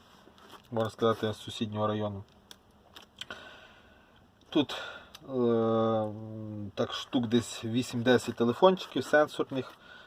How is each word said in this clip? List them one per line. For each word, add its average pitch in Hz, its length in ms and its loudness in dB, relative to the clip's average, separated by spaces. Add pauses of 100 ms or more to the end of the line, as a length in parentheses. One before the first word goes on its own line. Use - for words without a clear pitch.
(720)
можна 113 180 -2
сказати, 110 440 0
з - 40 -8
сусіднього 107 500 -4
району. 104 360 -2 (2250)
Тут, 143 220 2
е, 113 1400 0 (640)
так, 117 180 -4
штук 120 340 -2
десь 117 380 0
вісім-десять 120 680 2
телефончиків 143 720 2
сенсорних. 147 640 2 (360)